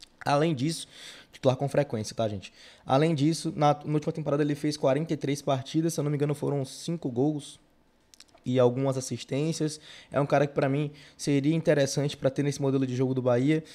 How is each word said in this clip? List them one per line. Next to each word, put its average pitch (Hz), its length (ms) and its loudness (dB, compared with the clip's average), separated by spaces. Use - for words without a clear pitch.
Além 147 300 2
disso, 147 320 -4
titular 131 260 0
com 143 100 -2
frequência, 135 480 -2
tá, 113 120 0
gente? 101 260 -10
Além 151 280 2
disso, 156 420 0
na, 147 300 4
na 151 80 -2
última 151 200 -2
temporada 147 280 0
ele 147 140 0
fez 147 220 -4
quarenta 151 360 0
e 147 40 0
três 139 240 -4
partidas, 156 520 -2
se - 60 -4
eu 147 40 0
não 147 80 -2
me 151 40 0
engano 147 180 0
foram 143 300 -2
cinco 160 460 -8
gols 143 500 -2
e 123 120 0
algumas 127 400 4
assistências. 151 840 -4
É - 100 -2
um 143 60 2
cara 143 220 4
que 143 60 -16
pra 139 160 2
mim 143 220 0
seria 143 360 2
interessante 147 600 2
pra - 140 0
ter 135 120 0
nesse 143 200 -2
modelo 135 260 2
de 123 80 -4
jogo 131 180 0
do 127 80 -2
Bahia 131 420 2